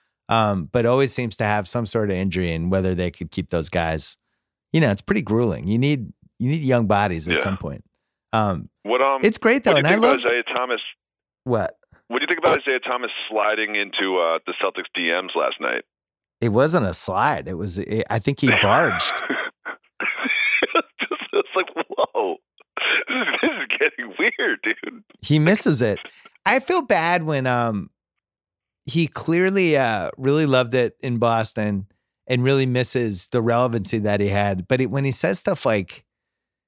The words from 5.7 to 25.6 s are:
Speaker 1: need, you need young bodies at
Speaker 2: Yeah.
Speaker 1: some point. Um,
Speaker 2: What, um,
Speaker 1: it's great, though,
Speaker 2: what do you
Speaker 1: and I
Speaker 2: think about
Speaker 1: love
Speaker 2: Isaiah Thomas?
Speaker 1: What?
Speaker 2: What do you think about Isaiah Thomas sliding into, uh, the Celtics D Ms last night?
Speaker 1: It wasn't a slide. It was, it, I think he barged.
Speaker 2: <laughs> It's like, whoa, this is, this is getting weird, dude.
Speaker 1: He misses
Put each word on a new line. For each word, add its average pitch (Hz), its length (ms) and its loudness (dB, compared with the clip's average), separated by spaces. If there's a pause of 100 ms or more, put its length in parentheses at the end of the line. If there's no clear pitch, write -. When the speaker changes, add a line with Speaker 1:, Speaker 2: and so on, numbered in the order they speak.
Speaker 1:
need, 135 340 0 (260)
you 127 120 -2
need 160 120 -2
young 123 240 2
bodies 95 420 2
at 85 100 2
Speaker 2:
Yeah. 71 40 0
Speaker 1:
some 98 140 -2
point. 71 280 -10 (480)
Um, 104 360 0 (160)
Speaker 2:
What, 113 160 2
um, 135 240 2
Speaker 1:
it's 220 140 2
great, 240 260 2
though, 202 100 4
Speaker 2:
what 139 100 4
do 151 60 2
you 190 40 6
Speaker 1:
and 220 100 2
I 240 40 8
Speaker 2:
think 262 140 2
about - 20 -2
Speaker 1:
love 120 80 2 (120)
Speaker 2:
Isaiah - 120 -8
Thomas? 123 240 -2 (640)
Speaker 1:
What? 110 320 -2 (320)
Speaker 2:
What 117 100 -2
do 143 40 -4
you - 60 -4
think 175 100 0
about 160 220 2
Isaiah 131 200 0
Thomas 123 300 -4 (180)
sliding 107 480 0
into, 95 420 -2
uh, 82 280 2
the 110 160 -6
Celtics 92 220 -2 (100)
D 85 160 -2
Ms 90 240 -2
last 73 260 -2
night? 60 240 -4 (560)
Speaker 1:
It 117 100 0
wasn't 135 360 2
a 87 80 -2
slide. 98 540 -2
It 92 60 -8
was, 87 240 -8
it, 107 300 -4
I 110 120 0
think 143 200 -4
he 127 100 4 (120)
barged. 113 560 2
Speaker 2:
<laughs> - 40 -10 (2000)
It's - 240 0
like, 185 100 0 (220)
whoa, - 480 -2 (720)
this 254 80 -4
is, 254 100 -4 (160)
this 339 80 2
is 190 280 -4
getting 127 400 -2
weird, 208 440 -2
dude. - 400 -6 (200)
Speaker 1:
He 151 160 2
misses 160 440 2